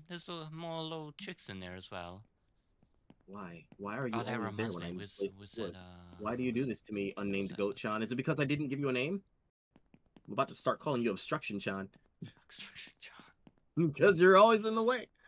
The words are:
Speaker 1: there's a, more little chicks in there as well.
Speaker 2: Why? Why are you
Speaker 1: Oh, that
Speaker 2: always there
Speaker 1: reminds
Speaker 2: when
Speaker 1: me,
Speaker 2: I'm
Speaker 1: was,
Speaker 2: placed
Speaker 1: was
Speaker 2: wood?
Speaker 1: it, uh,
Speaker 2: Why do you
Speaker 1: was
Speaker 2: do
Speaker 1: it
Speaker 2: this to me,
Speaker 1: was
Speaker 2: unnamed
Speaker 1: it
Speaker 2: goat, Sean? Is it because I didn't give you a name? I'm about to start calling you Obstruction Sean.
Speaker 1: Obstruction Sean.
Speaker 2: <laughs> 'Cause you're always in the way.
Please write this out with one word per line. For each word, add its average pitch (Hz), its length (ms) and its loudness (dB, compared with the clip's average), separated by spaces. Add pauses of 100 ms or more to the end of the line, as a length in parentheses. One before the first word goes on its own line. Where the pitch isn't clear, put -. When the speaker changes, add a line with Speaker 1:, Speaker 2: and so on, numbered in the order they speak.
Speaker 1:
there's 170 220 -10
a, 165 240 -8
more 165 280 -6
little 160 380 -6
chicks 190 300 -12
in 95 100 -8
there 90 160 -10
as 92 160 -12
well. 92 320 -10 (1040)
Speaker 2:
Why? 92 380 -12 (120)
Why 101 200 -6
are 135 100 -2
you 113 80 -4
Speaker 1:
Oh, 117 80 -2
that 123 160 -2
Speaker 2:
always 113 180 -4
there 110 80 0
Speaker 1:
reminds 104 100 -4
Speaker 2:
when 85 80 -6
Speaker 1:
me, 85 60 -6
Speaker 2:
I'm 90 80 -6
Speaker 1:
was, 101 220 -10
Speaker 2:
placed 98 200 -2
Speaker 1:
was 101 180 -14
Speaker 2:
wood? 101 140 -6
Speaker 1:
it, 80 40 -14
uh, - 420 -18
Speaker 2:
Why 107 180 -2
do 127 80 -2
you 127 80 2
Speaker 1:
was 117 120 2
Speaker 2:
do - 0 -
Speaker 1:
it 139 60 0
Speaker 2:
this 104 140 -4
to 107 100 -10
me, 101 240 0
Speaker 1:
was 101 80 -4
Speaker 2:
unnamed 98 260 0
Speaker 1:
it 90 60 -12
Speaker 2:
goat, 101 200 0
Sean? 107 240 -2
Is 110 100 -2
it 123 40 -2
because 135 240 0
I 147 60 4
didn't 147 240 -2
give 135 100 -4
you 143 100 0
a 131 40 2
name? 151 280 0 (1080)
I'm 104 60 -10
about 110 160 0
to 113 60 -14
start - 240 0
calling 135 220 0
you 117 100 2
Obstruction 101 480 -4
Sean. 95 300 -4 (560)
Speaker 1:
Obstruction - 540 -16
Sean. - 920 -2
Speaker 2:
<laughs> - 40 -10
'Cause 170 240 6
you're 185 160 12
always 220 280 10
in 220 100 0
the 220 80 2
way. 240 240 0 (200)